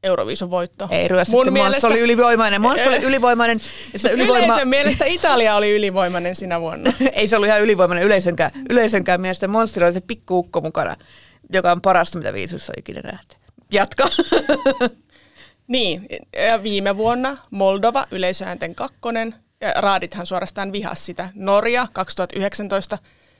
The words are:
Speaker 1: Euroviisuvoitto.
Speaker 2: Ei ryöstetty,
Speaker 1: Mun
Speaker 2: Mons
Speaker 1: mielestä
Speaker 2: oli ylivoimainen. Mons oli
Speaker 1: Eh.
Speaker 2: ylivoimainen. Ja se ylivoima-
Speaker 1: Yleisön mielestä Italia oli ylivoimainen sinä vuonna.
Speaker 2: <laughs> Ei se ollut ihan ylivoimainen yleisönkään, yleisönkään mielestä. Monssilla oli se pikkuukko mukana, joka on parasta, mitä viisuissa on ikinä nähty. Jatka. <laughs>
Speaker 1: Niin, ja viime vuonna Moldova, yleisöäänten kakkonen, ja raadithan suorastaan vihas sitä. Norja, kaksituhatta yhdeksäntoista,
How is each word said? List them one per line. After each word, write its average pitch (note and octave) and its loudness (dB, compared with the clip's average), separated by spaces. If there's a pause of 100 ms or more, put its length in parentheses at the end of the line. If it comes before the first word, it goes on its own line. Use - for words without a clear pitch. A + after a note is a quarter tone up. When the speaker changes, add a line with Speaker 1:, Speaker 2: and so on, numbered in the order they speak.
Speaker 1:
Euroviisuvoitto. F3+ -4
Speaker 2:
Ei F3 0
ryöstetty, F#3 2
Speaker 1:
Mun C4 4
Speaker 2:
Mons C4+ 4
Speaker 1:
mielestä C4+ 2
Speaker 2:
oli A#3 4
ylivoimainen. A#3 4
Mons A#3+ 2
oli B3+ 4
Speaker 1:
Eh. - 0
Speaker 2:
ylivoimainen. A#3+ 2 (320)
Ja G#3 -10
se G#3+ 0
ylivoima- B3 4
Speaker 1:
Yleisön A#3+ 2
mielestä C#4+ 2
Italia C4+ 2
oli G#3 2
ylivoimainen F#3 -2
sinä F3 -4
vuonna. E3 -2 (120)
Speaker 2:
<laughs> - 2
Ei G#3+ 0
se A3 2
ollut G#3 2
ihan G#3+ 4
ylivoimainen F3+ 4
yleisönkään, F3 2 (200)
yleisönkään G#3+ 2
mielestä. F#3 -4
Monssilla G#3 0
oli F3 2
se F#3 -4
pikkuukko F3+ -4
mukana, D3+ -4 (560)
joka F3 2
on F3 0
parasta, F3+ 2
mitä G#2 -6
viisuissa F3 -10
on - -14
ikinä - -14
nähty. - -18 (360)
Jatka. G3+ 0
<laughs> - -2 (1500)
Speaker 1:
Niin, G#3 -2 (400)
ja A3+ 2
viime G3+ -2
vuonna B3 -2 (140)
Moldova, G3+ 0
yleisöäänten F#3 -6
kakkonen, A3+ -8 (260)
ja G#3 -4
raadithan F#3+ -2
suorastaan F#3+ -6
vihas F#3 -8
sitä. F3+ -10
Norja, G#3+ 0
kaksituhatta F#3+ -6
yhdeksäntoista, G3 -4 (420)